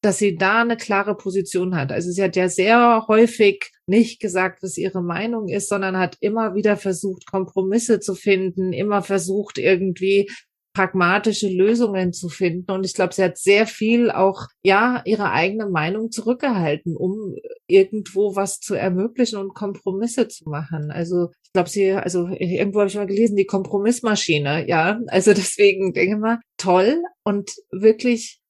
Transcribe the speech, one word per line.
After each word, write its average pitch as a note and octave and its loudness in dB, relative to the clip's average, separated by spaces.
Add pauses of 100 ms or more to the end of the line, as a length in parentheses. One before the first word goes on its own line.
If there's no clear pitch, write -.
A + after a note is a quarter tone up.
dass - 2
sie G3 2
da G3 2
eine A#3 0
klare G3+ -2
Position F#3 -2
hat. C3+ -2
Also E3+ -4
sie F#3+ -2
hat F#3 0
ja F#3 2
sehr A3+ 4
häufig A3 4 (160)
nicht A3+ 2
gesagt, F#3 -4
was F#3+ -10
ihre F#3 -4
Meinung G3+ -4
ist, F#3+ -4
sondern F#3+ -2
hat F3+ -2
immer G#3 -2
wieder G3+ 2
versucht, F#3+ -6
Kompromisse G3 0
zu G#3 -6
finden, F#3 0
immer G3+ 0
versucht, G3 -4
irgendwie F#3+ 2 (420)
pragmatische F#3+ 0
Lösungen F#3+ 2
zu F3 -10
finden. F3 -4
Und F#3+ -2
ich F#3 -8
glaub, F3+ 0
sie F#3+ 0
hat F3+ -2
sehr G3+ 4
viel A#3 2
auch, F#3+ 0 (160)
ja, A3 4
ihre G3+ 0
eigene G3 0
Meinung F#3+ -2
zurückgehalten, F#3 -2
um G3 -6 (320)
irgendwo G3 2
was G3 -4
zu - -6
ermöglichen G#3 -2
und G3 -8
Kompromisse G#3 -4
zu - -16
machen. D3+ -8
Also F3 -2 (120)
ich - -20
glaub, F3 2
sie, F#3+ 0
also F3 -2
irgendwo G3 -2
hab G3+ 4
ich F#3 -6
mal G#3 -4
gelesen, G3+ 2
die G3 2
Kompromissmaschine, G3 -2
ja. F3 0
Also G3 4
deswegen F#3+ 2
denke F#3 0
ich G#3 -4
mal, A3+ 0 (180)
toll C#4 2 (220)
und G3+ -2 (220)
wirklich A3+ 2 (120)